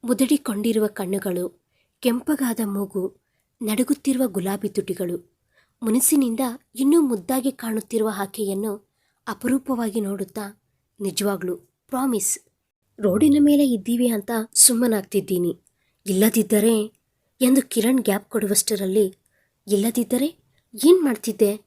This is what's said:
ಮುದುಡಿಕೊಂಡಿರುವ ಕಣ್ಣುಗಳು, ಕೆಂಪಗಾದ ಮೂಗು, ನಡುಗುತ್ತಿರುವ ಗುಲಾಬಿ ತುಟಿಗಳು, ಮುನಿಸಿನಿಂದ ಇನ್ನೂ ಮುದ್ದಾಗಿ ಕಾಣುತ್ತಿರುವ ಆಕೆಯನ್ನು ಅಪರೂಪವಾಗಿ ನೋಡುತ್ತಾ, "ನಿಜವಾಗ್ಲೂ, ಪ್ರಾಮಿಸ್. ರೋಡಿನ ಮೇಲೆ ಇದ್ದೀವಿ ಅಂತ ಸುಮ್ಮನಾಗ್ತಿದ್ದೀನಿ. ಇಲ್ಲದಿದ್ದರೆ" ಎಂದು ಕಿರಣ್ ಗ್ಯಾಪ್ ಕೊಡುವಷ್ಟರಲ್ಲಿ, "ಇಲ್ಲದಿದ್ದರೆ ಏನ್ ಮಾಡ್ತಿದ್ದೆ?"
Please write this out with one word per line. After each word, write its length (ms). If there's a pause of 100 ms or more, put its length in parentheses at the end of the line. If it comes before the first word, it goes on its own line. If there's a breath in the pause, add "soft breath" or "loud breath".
ಮುದುಡಿಕೊಂಡಿರುವ 800
ಕಣ್ಣುಗಳು, 760 (360)
ಕೆಂಪಗಾದ 640
ಮೂಗು, 520 (460)
ನಡುಗುತ್ತಿರುವ 640
ಗುಲಾಬಿ 400
ತುಟಿಗಳು, 720 (420)
ಮುನಿಸಿನಿಂದ 580 (340)
ಇನ್ನೂ 260
ಮುದ್ದಾಗಿ 520
ಕಾಣುತ್ತಿರುವ 640
ಆಕೆಯನ್ನು 760 (360)
ಅಪರೂಪವಾಗಿ 760
ನೋಡುತ್ತಾ, 640 (380)
"ನಿಜವಾಗ್ಲೂ, 560 (300)
ಪ್ರಾಮಿಸ್. 520 (600)
ರೋಡಿನ 400
ಮೇಲೆ 280
ಇದ್ದೀವಿ 400
ಅಂತ 220 (240)
ಸುಮ್ಮನಾಗ್ತಿದ್ದೀನಿ. 1040 (460)
ಇಲ್ಲದಿದ್ದರೆ" 840 (480)
ಎಂದು 280
ಕಿರಣ್ 320
ಗ್ಯಾಪ್ 300
ಕೊಡುವಷ್ಟರಲ್ಲಿ, 840 (540)
"ಇಲ್ಲದಿದ್ದರೆ 580 (580)
ಏನ್ 180
ಮಾಡ್ತಿದ್ದೆ?" 640